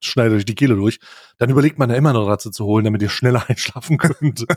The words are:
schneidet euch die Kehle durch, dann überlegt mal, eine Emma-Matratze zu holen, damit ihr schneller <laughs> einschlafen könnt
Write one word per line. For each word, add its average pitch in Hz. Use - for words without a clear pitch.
schneidet 113
euch 98
die 107
Kehle 127
durch, 101
dann 123
überlegt 147
mal, 135
eine 117
Emma-Matratze 110
zu 107
holen, 107
damit 107
ihr 101
schneller 123
<laughs> -
einschlafen -
könnt 147